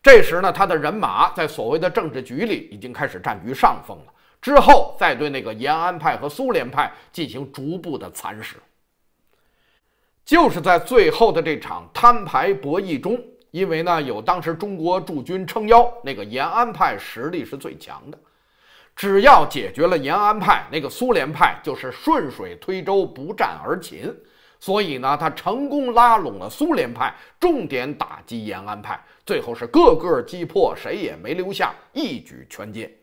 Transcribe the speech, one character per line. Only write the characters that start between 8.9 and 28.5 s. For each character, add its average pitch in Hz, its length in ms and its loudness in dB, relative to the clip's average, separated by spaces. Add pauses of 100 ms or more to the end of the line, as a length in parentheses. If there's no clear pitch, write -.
就 311 240 4
是 175 100 -2
在 175 200 4
最 190 320 4
后 214 200 4
的 160 80 0
这 156 200 -4
场 - 340 -12
摊 240 320 6
牌 151 260 0
博 165 300 -4
弈 165 180 -6
中， 208 240 -4 (280)
因 180 180 -4
为 165 140 -2
呢， 170 180 0
有 117 200 -8
当 180 200 -2
时 165 120 -4
中 196 220 -8
国 175 240 -2
驻 156 220 -8
军 185 240 -8
撑 214 220 -6
腰， 233 260 6 (100)
那 139 120 -8
个 - 80 -10
延 139 220 -6
安 220 280 -2
派 147 240 -2
实 113 280 -12
力 165 200 -6
是 139 100 -14
最 - 220 -14
强 - 320 -20
的。 160 80 -20 (800)
只 196 260 2
要 233 240 8
解 104 260 -8
决 160 160 0
了 180 100 2
延 143 180 -2
安 208 240 0
派， 180 320 0
那 156 100 -4
个 135 80 -8
苏 247 240 -2
联 151 180 -2
派 156 300 0
就 135 140 -6
是 127 160 -12
顺 226 400 -2
水 90 240 -14
推 185 280 -10
舟， 190 220 0
不 156 280 -14
战 101 300 -4
而 123 160 -4
擒。 127 340 -14 (460)
所 202 220 -2
以 147 180 -6
呢， 139 200 -2
他 160 120 -2
成 247 360 -6
功 262 260 -4
拉 233 240 6
拢 127 200 -4
了 92 120 -12
苏 311 240 -2
联 127 200 -2
派， 120 200 -4 (260)
重 294 280 0
点 127 240 -6
打 139 340 -10
击 113 200 -12
延 95 180 -10